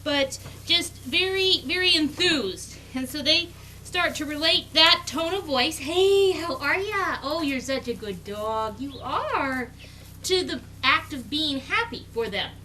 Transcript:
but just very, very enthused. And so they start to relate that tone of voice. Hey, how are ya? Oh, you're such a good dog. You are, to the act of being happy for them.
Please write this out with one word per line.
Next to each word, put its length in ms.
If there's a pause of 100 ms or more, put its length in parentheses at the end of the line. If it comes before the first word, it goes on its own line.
but 360 (260)
just 320
very, 680
very 300
enthused. 800 (180)
And 120
so 140
they 280 (340)
start 320
to 100
relate 480
that 320
tone 280
of 100
voice. 340
Hey, 540
how 260
are 220
ya? 440
Oh, 180
you're 180
such 280
a 60
good 300
dog. 560
You 220
are, 720 (520)
to 200
the 180 (220)
act 300
of 160
being 300
happy 520
for 180
them. 220 (140)